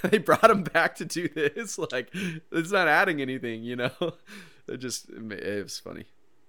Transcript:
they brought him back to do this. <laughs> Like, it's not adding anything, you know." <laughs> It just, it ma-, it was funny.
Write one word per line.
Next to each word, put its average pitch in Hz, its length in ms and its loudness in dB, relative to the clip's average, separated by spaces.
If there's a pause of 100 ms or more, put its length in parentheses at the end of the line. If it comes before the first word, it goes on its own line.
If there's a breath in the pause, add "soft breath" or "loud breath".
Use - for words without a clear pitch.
they 190 160 4
brought 170 320 6
him 202 140 2
back 165 320 0
to - 80 -8
do 160 240 -4
this. 160 500 -2
<laughs> 160 140 -4
Like, - 180 -4 (400 loud breath)
it's 165 220 -2
not 185 160 4
adding 160 340 4
anything, 127 400 -4
you 120 140 -6
know." 123 220 0
<laughs> 165 140 -2 (560 loud breath)
It 127 100 -6
just, 127 300 -8
it - 140 -14
ma-, 107 140 -8
it 101 260 -4
was - 160 -8
funny. - 260 -12 (440)